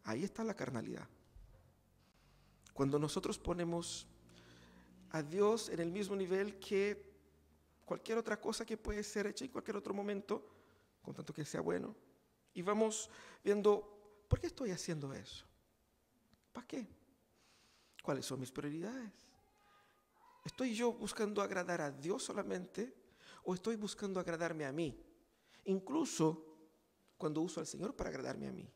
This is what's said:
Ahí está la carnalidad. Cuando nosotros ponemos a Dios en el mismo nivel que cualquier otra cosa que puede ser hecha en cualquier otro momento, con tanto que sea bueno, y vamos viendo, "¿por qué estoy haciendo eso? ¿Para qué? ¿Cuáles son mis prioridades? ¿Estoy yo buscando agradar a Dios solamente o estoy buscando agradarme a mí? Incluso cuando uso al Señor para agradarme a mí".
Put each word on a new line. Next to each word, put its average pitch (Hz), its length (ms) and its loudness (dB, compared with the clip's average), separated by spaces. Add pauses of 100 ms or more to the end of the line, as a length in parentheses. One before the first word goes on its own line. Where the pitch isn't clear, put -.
Ahí 113 200 0
está 202 180 -4
la 220 120 0
carnalidad. 120 520 -4 (1700)
Cuando 139 260 2
nosotros 180 400 0
ponemos 170 680 -2 (1040)
a 156 120 -2
Dios 202 460 4
en 170 120 -2
el 170 100 0
mismo 196 260 0
nivel 196 420 2
que 202 540 2 (720)
cualquier - 320 -2
otra 226 240 2
cosa 226 240 -2
que 220 140 -2
puede 208 240 -2
ser 208 240 0
hecha 208 180 -2
en 262 60 -6
cualquier - 260 -2
otro 196 160 -2
momento, 202 560 0 (540)
con - 100 -10
tanto 151 220 -8
que 151 100 -2
sea 160 160 -2
bueno, 170 340 0 (600)
y 175 80 -4
vamos 214 480 2 (340)
viendo, - 840 4
"¿por - 120 8
qué 349 60 -2
estoy 262 240 -2
haciendo 151 420 -2
eso? - 320 -12 (1120)
¿Para 240 120 -12
qué? 262 220 -4 (1120)
¿Cuáles 135 220 0
son 131 160 -4
mis 127 120 -6
prioridades? 190 600 -6 (1300)
¿Estoy 254 320 0
yo 233 180 4
buscando 208 500 0
agradar 180 400 0
a 143 80 0
Dios 160 320 -2
solamente 196 720 -2 (500)
o 180 80 0
estoy 220 240 0
buscando 196 440 -2
agradarme 165 440 0
a 135 80 0
mí? 151 260 0 (680)
Incluso 190 840 4 (720)
cuando 156 240 2
uso 175 180 -2
al 156 60 -4
Señor 175 280 -4
para 170 140 -4
agradarme 135 380 -4
a 190 60 -6
mí". - 240 -12